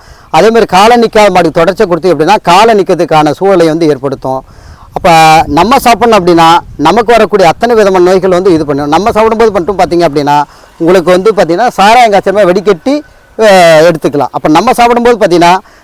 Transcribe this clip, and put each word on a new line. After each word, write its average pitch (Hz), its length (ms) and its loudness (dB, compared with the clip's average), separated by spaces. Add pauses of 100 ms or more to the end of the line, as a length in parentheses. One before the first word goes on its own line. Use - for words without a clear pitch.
(300)
அதே 170 180 0
மாதிரி 226 180 0
காலை 220 320 2
நிக்காத 214 320 2
மாடுக்கு 175 320 -2
தொடர்ச்சியா 190 260 -2
கொடுத்தீங்க 170 280 -2
அப்படின்னா, 156 280 0
காலை 208 320 2
நிக்கிறதுக்கான 156 560 0
சூழலை 180 360 0
வந்து 160 200 -2
ஏற்படுத்தும். 131 560 -6 (500)
அப்ப 160 520 2
நம்ம 180 340 0
சாப்பிடணும் 226 400 0
அப்படின்னா, 170 380 2 (180)
நமக்கு 196 360 0
வரக்கூடிய 208 360 2
அத்தனை 233 280 -2
விதமான 190 280 2
நோய்கள் 190 260 0
வந்து 185 240 0
இது 156 120 -2
பண்ணும். 143 220 -6
நம்ம 180 240 0
சாப்பிடும்போது 220 400 0
மட்டும் 190 280 -4
பார்த்தீங்க 175 240 0
அப்படின்னா, 147 380 -2 (360)
உங்களுக்கு 170 340 0
வந்து 190 220 0
பார்த்தீங்கன்னா, 175 340 -2
சாராயம் 220 440 2
காய்ச்சல் 196 220 0
மாதிரி 196 180 0
வடிகட்டி, 202 500 -2 (360)
அஹ், 180 500 4
எடுத்துக்கலாம். 147 440 -4
அப்ப - 180 -4
நம்ம 240 240 0
சாப்பிடும்போது 240 440 0
பார்த்தீங்கன்னா, 175 400 0 (260)